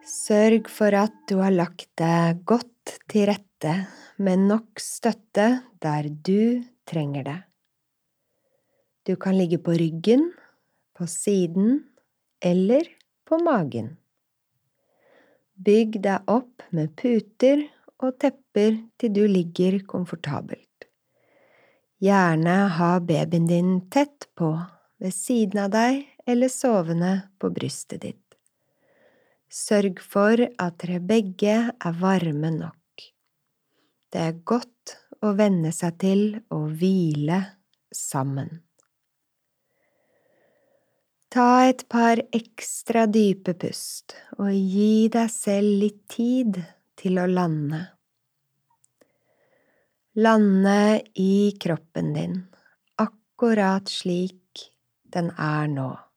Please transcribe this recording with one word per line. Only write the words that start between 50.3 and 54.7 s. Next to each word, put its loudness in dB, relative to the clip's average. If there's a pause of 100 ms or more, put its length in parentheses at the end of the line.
i 2
kroppen -4
din, -4 (640)
akkurat 0
slik -6 (400)